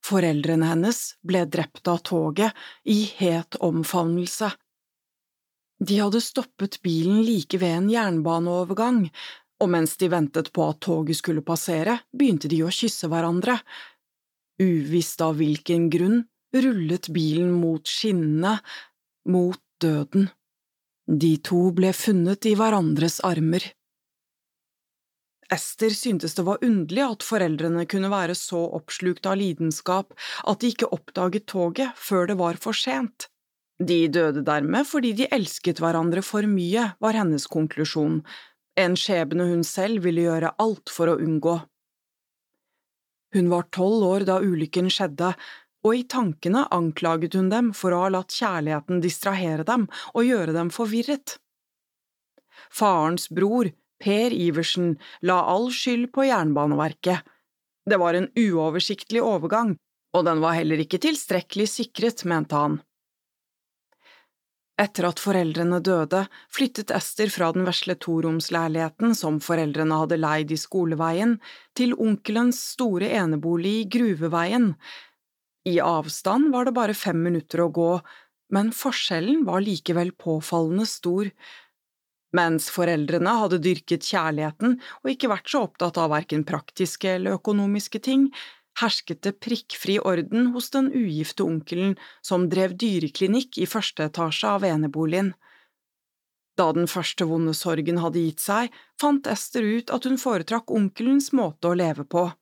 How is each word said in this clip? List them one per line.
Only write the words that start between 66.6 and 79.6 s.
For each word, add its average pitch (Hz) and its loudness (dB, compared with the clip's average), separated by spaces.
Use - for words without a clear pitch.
Esther 208 -2
fra 170 0
den 185 2
vesle 180 -2
toromsleiligheten 165 0
som 156 -2
foreldrene 156 0
hadde 160 0
leid 156 0
i 156 -2
Skoleveien, 170 0
til 247 0
onkelens 226 0
store 208 0
enebolig 170 0
i 214 -4
Gruveveien. 180 2
I 170 2
avstand 180 0
var 247 0
det 247 -2
bare 214 0
fem 180 -2
minutter 165 -2
å 170 2
gå, 170 2
men 208 2
forskjellen 240 0
var 190 2